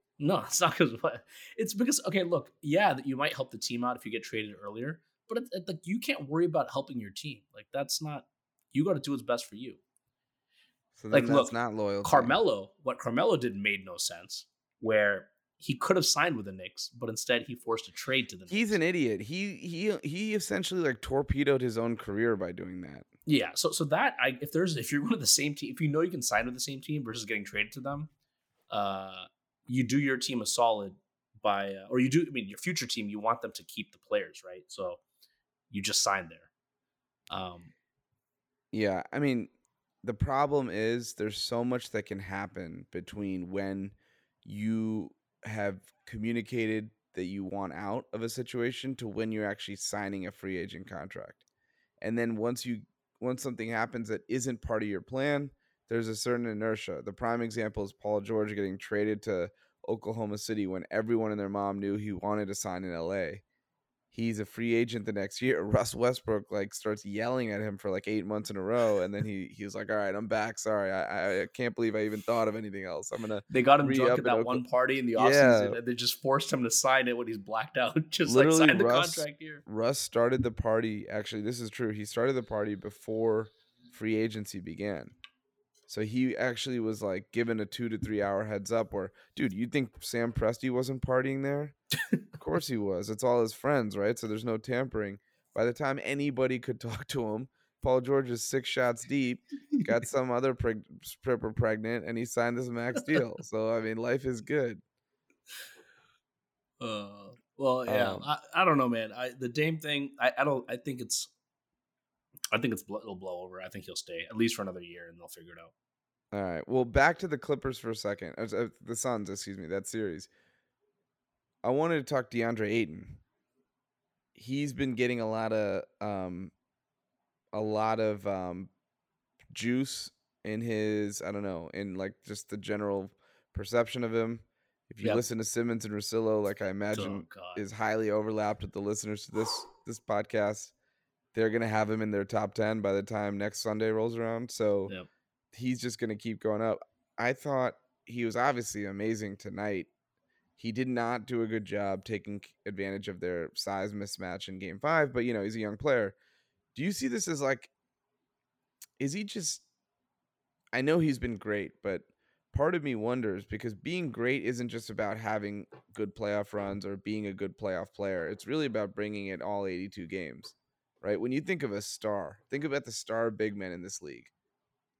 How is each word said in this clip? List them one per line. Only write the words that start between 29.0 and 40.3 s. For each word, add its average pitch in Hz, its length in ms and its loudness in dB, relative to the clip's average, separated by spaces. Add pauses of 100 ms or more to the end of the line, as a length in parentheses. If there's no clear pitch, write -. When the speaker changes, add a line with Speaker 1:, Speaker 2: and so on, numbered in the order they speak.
Speaker 1:
you 127 200 0
do 123 140 2
your 135 180 2
team 123 240 -2
a 104 40 -6
solid 107 500 2 (460)
by, 101 320 0
uh, 98 160 -14
or 127 100 4
you 131 100 4
do, 160 180 4
I - 40 -14
mean, 113 160 -4
your 98 100 -12
future 165 280 -4
team, 107 220 -4
you 104 120 -6
want 113 220 2
them 107 100 -6
to - 120 -16
keep - 280 -12
the - 80 -20
players, 95 460 -4
right? 90 220 -16
So 90 320 -8 (680)
you 98 120 -4
just 98 200 0
sign 95 280 0
there. 80 200 -20 (880)
Um, 87 360 -10 (1000)
Speaker 2:
Yeah, 98 300 2 (100)
I - 60 -2
mean, 131 300 2 (540)
the 113 120 -4
problem 139 560 2